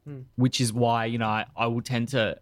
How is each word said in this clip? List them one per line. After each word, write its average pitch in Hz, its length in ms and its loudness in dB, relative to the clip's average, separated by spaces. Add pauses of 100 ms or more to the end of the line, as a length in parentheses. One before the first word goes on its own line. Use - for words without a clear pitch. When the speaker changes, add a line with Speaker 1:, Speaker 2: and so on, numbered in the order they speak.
Speaker 1:
Hmm. 143 160 -14 (160)
Speaker 2:
which 127 220 4
is 117 140 2
why, 117 320 2
you 117 140 -2
know, 113 80 0
I, 110 180 0 (100)
I 117 120 0
will 117 160 -2
tend 117 260 -2
to, 113 320 0